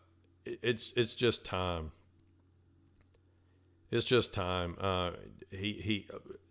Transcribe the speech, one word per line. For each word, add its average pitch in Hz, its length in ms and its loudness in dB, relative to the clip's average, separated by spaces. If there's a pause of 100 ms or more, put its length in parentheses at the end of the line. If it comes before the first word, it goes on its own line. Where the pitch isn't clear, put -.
(440)
it, 117 180 -6
it's, 117 340 0
it's 120 180 2
just 117 300 2
time. 87 480 -2 (2000)
It's 117 120 4
just 120 280 4
time. 90 480 0
Uh, 90 320 0 (380)
he, 98 240 -4
he, 101 340 -2 (420)